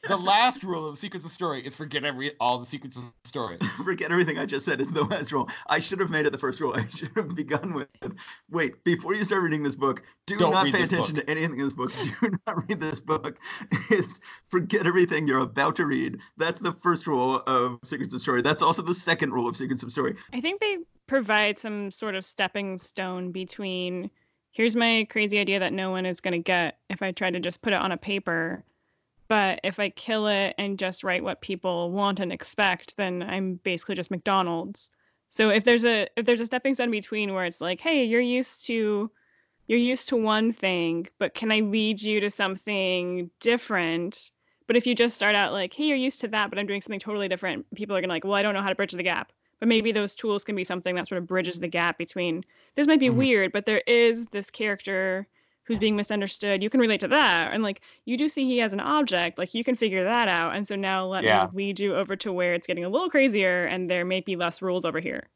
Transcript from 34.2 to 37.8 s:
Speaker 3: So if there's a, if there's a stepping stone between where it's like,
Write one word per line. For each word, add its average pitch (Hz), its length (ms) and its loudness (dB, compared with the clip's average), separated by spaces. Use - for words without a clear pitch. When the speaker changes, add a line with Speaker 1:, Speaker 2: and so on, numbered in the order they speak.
Speaker 3:
So 220 200 4
if 208 140 4
there's 240 200 6
a, 226 320 4
if 233 80 -2
there's 240 160 4
a 233 60 -2
stepping 262 280 0
stone 240 160 0
between 208 440 -2
where 185 100 0
it's 170 160 -6
like, 175 200 -2